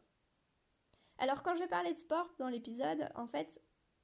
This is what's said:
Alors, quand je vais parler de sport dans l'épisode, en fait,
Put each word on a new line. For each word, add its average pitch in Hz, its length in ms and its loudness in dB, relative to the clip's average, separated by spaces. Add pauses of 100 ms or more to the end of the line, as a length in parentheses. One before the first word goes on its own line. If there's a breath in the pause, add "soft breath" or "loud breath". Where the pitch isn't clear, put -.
(1200 soft breath)
Alors, 277 220 2
quand 359 140 2
je 339 60 0
vais 359 80 -2
parler 349 240 2
de - 60 -4
sport 339 280 0 (100)
dans 254 120 -2
l'épisode, 240 680 0
en 240 120 -4
fait, 294 340 -4 (420)